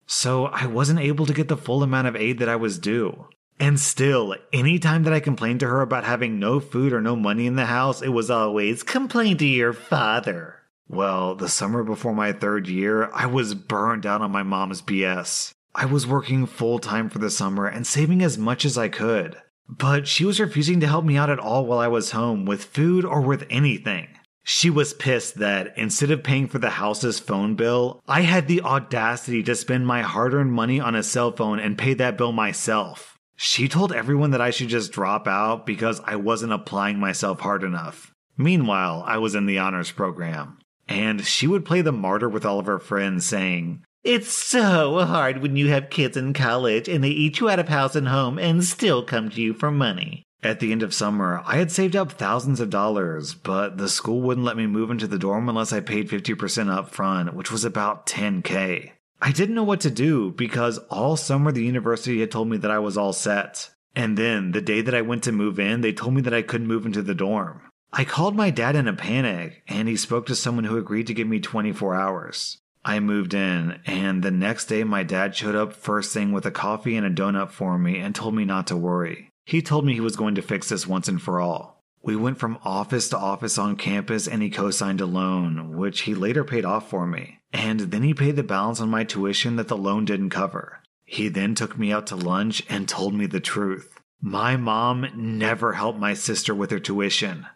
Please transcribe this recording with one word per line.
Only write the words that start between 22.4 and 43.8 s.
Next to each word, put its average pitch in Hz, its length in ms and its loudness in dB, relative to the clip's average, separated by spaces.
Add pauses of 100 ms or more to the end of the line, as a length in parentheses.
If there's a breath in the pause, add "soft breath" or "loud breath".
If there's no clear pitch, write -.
with 101 200 0
food 175 380 4
or 151 200 2
with 135 260 2
anything. 110 600 0 (340)
She - 260 2
was 147 240 2
pissed 123 440 0
that, 101 380 0
instead 110 360 2
of 151 120 2
paying 135 260 2
for 139 100 -4
the 117 100 0
house's 107 500 0
phone 104 360 0
bill, 120 520 0
I 143 140 2
had 175 260 4
the 175 140 2
audacity 120 840 0
to 120 100 2
spend 127 320 0
my 120 160 0
hard-earned 123 500 2
money 120 280 2
on 117 140 0
a 107 80 0
cell 120 300 0
phone 107 260 0
and 104 200 -2
pay 131 160 2
that 120 240 0
bill 120 120 2
myself. 107 840 -2 (200)
She - 300 0
told 180 240 2
everyone 143 420 2
that 123 100 2
I 123 80 2
should 120 180 -2
just 110 240 -2
drop 101 340 0
out 107 380 0
because 110 400 -2
I 104 120 -2
wasn't 110 360 0
applying 101 460 -2
myself 98 420 -2
hard 98 240 -2
enough. 85 480 -8 (240)
Meanwhile, 104 680 2
I 113 100 0
was 110 180 0
in 101 120 2
the 98 120 2
honors 95 320 -2
program. 82 680 -6 (280)
And 104 380 -2
she - 220 0
would 180 180 2
play 175 160 2
the 156 100 2
martyr 107 380 0
with 104 160 -4
all 101 140 2
of 95 80 -2
her 101 120 0
friends, 98 460 -2
saying, 90 580 -2 (220)